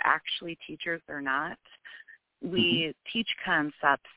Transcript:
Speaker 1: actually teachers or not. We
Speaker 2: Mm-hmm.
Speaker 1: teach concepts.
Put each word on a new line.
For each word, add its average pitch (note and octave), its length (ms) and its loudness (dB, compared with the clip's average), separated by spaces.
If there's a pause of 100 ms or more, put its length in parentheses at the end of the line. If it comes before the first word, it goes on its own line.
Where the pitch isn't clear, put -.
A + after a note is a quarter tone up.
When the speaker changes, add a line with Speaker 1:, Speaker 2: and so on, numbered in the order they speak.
Speaker 1:
actually D#3+ 600 0
teachers E3 440 -6
or D3 120 -6
not. C3+ 360 -2 (840)
We F3+ 180 -2 (280)
Speaker 2:
Mm-hmm. - 240 -10
Speaker 1:
teach A3+ 160 -2 (160)
concepts. D3 720 2